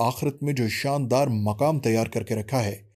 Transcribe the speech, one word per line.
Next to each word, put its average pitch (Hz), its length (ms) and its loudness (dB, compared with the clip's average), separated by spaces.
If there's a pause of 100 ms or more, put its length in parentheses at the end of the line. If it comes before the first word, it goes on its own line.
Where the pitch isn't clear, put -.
आखिरत 131 420 0
में 143 120 -2
जो 120 140 0
शानदार 139 600 0
मकाम 113 500 0
तैयार 113 280 2
करके 110 280 -4
रखा 107 240 -2
है 101 160 -2 (200)